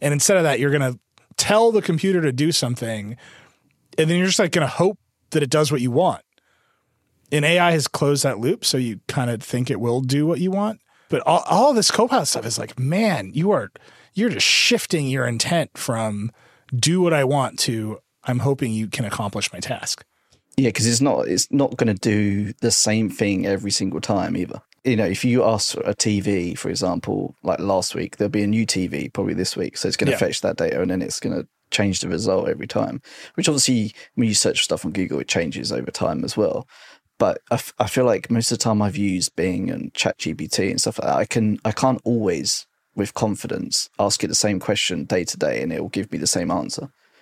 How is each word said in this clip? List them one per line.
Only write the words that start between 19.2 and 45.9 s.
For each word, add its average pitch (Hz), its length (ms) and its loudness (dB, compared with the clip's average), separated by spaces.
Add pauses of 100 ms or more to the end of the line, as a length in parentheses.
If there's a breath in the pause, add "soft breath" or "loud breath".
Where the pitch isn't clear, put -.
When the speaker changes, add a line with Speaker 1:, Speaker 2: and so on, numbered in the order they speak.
Speaker 1:
my 90 60 -12
task." - 460 -8 (520)
Speaker 2:
Yeah, 127 140 4
'cause 110 140 0
it's 117 160 2
not, 123 260 2
it's 90 240 0
not 139 260 2
gonna 113 160 2
do 104 680 0
the 117 100 2
same 110 380 0
thing 95 360 -2
every 98 260 -2
single 95 300 -2
time 95 340 -2
either. - 260 -6 (220)
You 127 120 2
know, 104 100 2
if 92 180 -2
you 123 200 4
ask 107 400 0
a 104 100 0
T 104 260 0
V, 92 360 -2
for - 140 -6
example, 92 760 -4
like, 87 160 0
last 95 340 0
week, 85 240 -6
there'll 104 120 0
be 104 140 0
a 104 40 0
new 110 180 2
T 92 220 0
V 71 220 -6
probably 98 240 -2
this 90 220 -2
week. - 220 -6
So - 100 -2
it's 95 100 -4
gonna - 140 2
Speaker 1:
Yeah. - 60 0
Speaker 2:
fetch - 240 0
that - 160 -2
data 82 240 0
and 92 100 0
then 92 100 -2
it's - 180 -6
gonna 85 260 -4 (260)
change 101 280 0
the 90 80 -6
result 90 400 0
every - 200 -4
time, - 340 -4 (340 loud breath)
which 170 140 0
obviously 127 440 2 (220 loud breath)
when 120 140 2
you 104 40 2
search - 300 2
stuff - 220 -2
on 78 60 -4
Google, 87 280 -2
it - 80 -6
changes 69 440 -2
over 64 200 -4
time 78 320 -2
as - 140 -6
well. - 300 0 (520 loud breath)
But 101 300 2
I, 117 60 2
f-, - 240 -6
I 104 80 0
feel 127 180 2
like 107 240 2
most 117 220 0
of 117 80 0
the - 40 -2
time 107 180 2
I've 98 140 0
used 92 400 -2
Bing 90 360 -2
and - 220 -8
Chat - 260 -2
G 80 140 -4
P 80 140 -8
T 95 220 0
and - 100 -2
stuff - 200 -2
like - 80 -4
that, 67 100 2
I - 80 2
can, 107 400 0
I 110 60 0
can't 131 320 0
always 101 640 0 (280)
with 101 180 -2
confidence - 760 -4 (100)
ask 101 240 0
it - 40 0
the - 80 -2
same 101 240 0
question - 440 -2
day 90 200 0
to - 140 -8
day 64 240 0
and 80 100 -4
it 80 100 -4
will - 80 -6